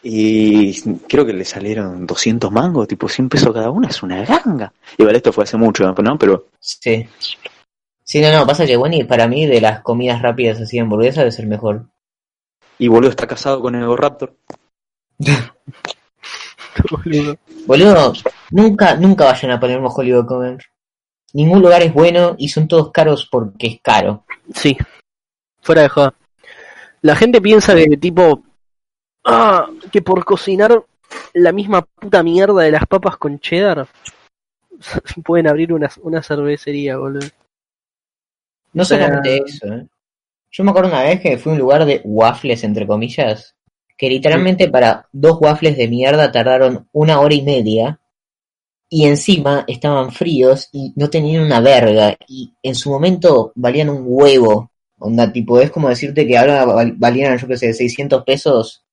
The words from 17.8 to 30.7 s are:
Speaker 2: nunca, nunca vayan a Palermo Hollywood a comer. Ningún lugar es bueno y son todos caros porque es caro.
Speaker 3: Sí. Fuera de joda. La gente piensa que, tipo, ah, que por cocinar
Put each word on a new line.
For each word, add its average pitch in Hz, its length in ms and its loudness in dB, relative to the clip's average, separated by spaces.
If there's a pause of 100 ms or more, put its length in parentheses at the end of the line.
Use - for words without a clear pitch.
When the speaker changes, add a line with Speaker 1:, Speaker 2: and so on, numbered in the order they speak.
Speaker 2:
nunca, 202 440 4
nunca 180 300 4
vayan 131 260 0
a 123 80 -2
Palermo 127 300 -2
Hollywood 123 340 0
a 117 40 -6
comer. 127 300 -6 (760)
Ningún 160 280 4
lugar 175 200 6
es 165 120 0
bueno 170 440 2
y 147 120 -6
son 156 180 -2
todos 160 240 0
caros 156 400 0
porque 113 360 -6
es 117 140 -8
caro. 104 440 -2 (280)
Speaker 3:
Sí. 139 240 -2 (840)
Fuera 160 220 4
de 139 60 2
joda. 139 240 0 (880)
La 160 140 2
gente 233 260 4
piensa 208 340 4
que, 156 220 4
tipo, 160 460 2 (840)
ah, 220 420 2 (240)
que 202 100 0
por 185 240 -2
cocinar 202 580 0 (500)